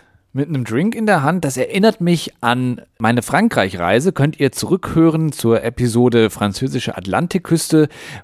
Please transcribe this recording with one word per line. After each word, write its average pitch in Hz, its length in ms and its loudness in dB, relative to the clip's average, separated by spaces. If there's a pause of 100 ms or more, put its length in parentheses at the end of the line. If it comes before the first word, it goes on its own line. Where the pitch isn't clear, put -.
(360)
mit 143 120 -2
einem 139 160 -4
Drink 135 320 -2
in 220 100 -4
der 190 160 2
Hand, 160 240 0
das 131 120 -4
erinnert 202 440 0
mich 170 400 0
an 123 400 0 (160)
meine 117 240 2
Frankreich-Reise. 120 920 0
Könnt 143 260 0
ihr 139 120 2
zurückhören 160 800 0
zur 113 320 0
Episode 117 680 2
französische 117 680 -4
Atlantikküste, 156 920 0 (360)